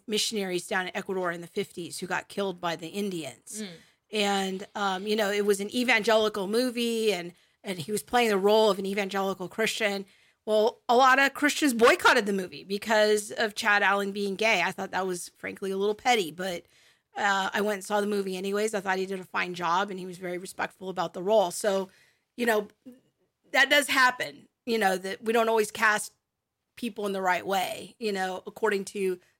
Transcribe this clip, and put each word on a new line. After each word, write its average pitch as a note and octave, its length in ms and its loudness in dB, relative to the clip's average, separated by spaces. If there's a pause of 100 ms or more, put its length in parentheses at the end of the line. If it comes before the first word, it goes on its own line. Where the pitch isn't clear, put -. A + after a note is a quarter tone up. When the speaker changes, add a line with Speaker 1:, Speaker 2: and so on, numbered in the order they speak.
Speaker 1:
missionaries G3 600 -2
down F#3 200 -2
in F3+ 100 -8
Ecuador F#3 360 -4
in E3+ 80 -8
the E3+ 80 -14
fifties F3+ 500 -8
who F#3 80 -8
got F3 220 -4
killed F#3+ 320 -4
by E3+ 160 -4
the E3 120 -10
Indians. G3 760 -8
Speaker 2:
Mm. G3 60 -12 (440)
Speaker 1:
And, G3 640 -2
um, G3 320 -4
you G#3+ 100 0
know, G3+ 160 2
it G3+ 140 0
was G3+ 140 4
an G#3 140 -6
evangelical A3 720 2
movie, A3+ 680 0
and, F3 200 -6 (320)
and F#3+ 160 -8
he D3+ 100 -8
was G#3 140 -4
playing A#3+ 240 2
the G3+ 100 2
role G#3+ 320 6
of F#3+ 80 0
an G3 80 -4
evangelical F#3+ 600 -4
Christian. G3+ 560 -2 (400)
Well, G#3+ 340 2 (100)
a A#3 60 6
lot C4 240 8
of C4+ 160 4
Christians C#4+ 400 2
boycotted B3+ 520 6
the G#3 60 -2
movie F#3 300 -6
because G#3+ 720 2
of A3 240 -2
Chad G#3 260 2
Allen G3 300 2
being G3 240 -4
gay. G#3 260 2
I F#3 80 0
thought F#3+ 220 -8
that F#3 140 -2
was, F3+ 320 -8
frankly, F#3+ 340 -8
a F#3+ 40 -4
little G3+ 200 0
petty, G#3+ 340 0
but, F3+ 320 -8 (540)
uh, G3 360 0
I G#3 100 0
went G#3 160 -2
and F#3+ 60 -14
saw G#3 160 0
the G3+ 60 0
movie G3 300 -4
anyways. G3+ 380 -2
I G3 60 -2
thought F#3+ 180 -2
he F#3+ 80 -2
did F#3+ 120 -6
a F3+ 60 -14
fine F3+ 300 -4
job, F3 360 0
and F#3+ 80 -10
he F#3 80 -10
was F3 120 -12
very F3+ 200 -8
respectful F#3+ 520 -10
about F3 240 -4
the F3+ 80 -8
role. G#3 280 4
So, G3 380 -2 (480)
you A#3+ 100 -2
know, G#3+ 220 2 (840)
that C4 180 4
does D4 180 4
happen, B3 580 0 (200)
you A3+ 120 0
know, F#3+ 180 2
that F#3+ 280 -8
we A3 80 0
don't A3+ 160 2
always A3+ 240 2
cast G#3+ 400 0 (640)
people G#3 300 -8
in G3 80 -2
the F#3+ 80 -4
right F3+ 240 0
way, F#3+ 520 -4
you G#3+ 140 -2
know, F#3 340 -4
according G3+ 380 -2
to F#3+ 340 -2 (220)